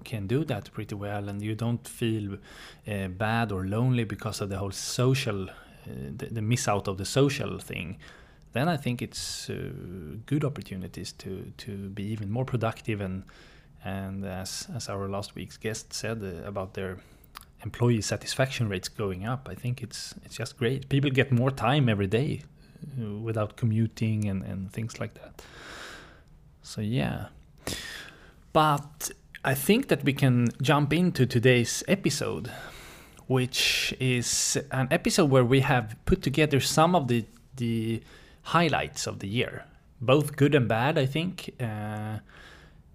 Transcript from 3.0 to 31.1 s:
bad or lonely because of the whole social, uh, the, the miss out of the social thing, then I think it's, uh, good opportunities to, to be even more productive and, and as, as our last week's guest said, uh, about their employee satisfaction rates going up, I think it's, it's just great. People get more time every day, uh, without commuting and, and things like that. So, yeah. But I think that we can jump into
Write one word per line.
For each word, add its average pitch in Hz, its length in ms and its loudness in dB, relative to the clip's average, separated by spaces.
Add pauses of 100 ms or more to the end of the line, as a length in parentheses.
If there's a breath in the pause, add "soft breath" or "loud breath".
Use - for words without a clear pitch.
bad 110 440 0
or 92 140 -2
lonely 117 380 2
because 104 380 -6
of 101 80 -4
the 95 80 -4
whole 98 140 -4
social, 123 720 0
uh, 92 40 -8 (720 loud breath)
the, - 100 -8
the 110 140 -6
miss 117 260 2
out 104 200 2
of 95 100 -2
the 95 80 -4
social 135 540 2
thing, - 380 -8 (540 loud breath)
then 135 160 0
I 135 100 0
think 123 240 -4
it's, - 480 -8
uh, 92 200 -6 (560)
good 147 180 0
opportunities 95 680 -6
to, 95 440 -10
to 98 320 -10
be 98 140 -8
even 107 280 -6
more 123 140 -2
productive 110 540 -2
and, 92 240 -4 (640 loud breath)
and 98 400 -6
as, 95 500 -8
as 117 140 -8
our 98 180 -4
last 98 280 -6
week's - 220 -12
guest - 360 -8
said, 113 300 -6
uh, 87 240 -8
about 98 260 -6
their 95 240 -6 (680 soft breath)
employee 117 380 2
satisfaction 120 680 -2
rates 95 220 -4
going 95 360 -4
up, 131 260 -6
I 90 40 -10
think 123 280 -6
it's, - 320 -12 (100)
it's - 100 -16
just - 220 -8
great. 135 320 0
People 139 220 4
get 131 200 4
more 127 200 4
time 131 360 4
every 101 200 4
day, 117 340 0 (580)
uh, 104 200 -6
without 110 360 -2
commuting 110 720 2
and, 95 160 -2
and 95 300 -6
things 113 260 -6
like 107 140 -6
that. - 300 -20 (1160 loud breath)
So, - 200 -8
yeah. 110 460 0 (1200 loud breath)
But 151 600 2 (320)
I 135 100 2
think 214 360 4
that 139 140 2
we 139 100 4
can 123 360 6 (120)
jump 143 320 4
into 170 320 4